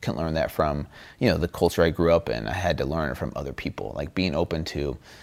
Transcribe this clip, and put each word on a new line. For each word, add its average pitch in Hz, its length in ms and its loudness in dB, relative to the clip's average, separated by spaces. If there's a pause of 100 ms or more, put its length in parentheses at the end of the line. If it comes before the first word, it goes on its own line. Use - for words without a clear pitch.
couldn't - 160 -4
learn 80 160 -2
that 78 180 0
from, 73 340 0 (340)
you 127 100 4
know, 82 80 4
the 80 100 0
culture - 340 2
I 82 80 8
grew 85 240 4
up 85 160 2
in. 57 180 -2
I 58 60 -4
had 87 260 0
to 65 60 0
learn 76 260 -2
it 62 60 -6
from - 200 -6
other 69 160 -6
people, - 420 -8
like, - 180 -6
being 92 220 0
open 82 300 0
to 71 320 -4 (260)